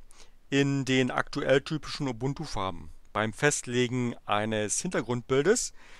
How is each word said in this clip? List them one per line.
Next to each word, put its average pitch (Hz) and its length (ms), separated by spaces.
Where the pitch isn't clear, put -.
in 139 340
den 131 280
aktuell 139 500
typischen - 460
Ubuntu-Farben. 110 840
Beim 107 200
Festlegen 123 840
eines 107 560
Hintergrundbildes 143 920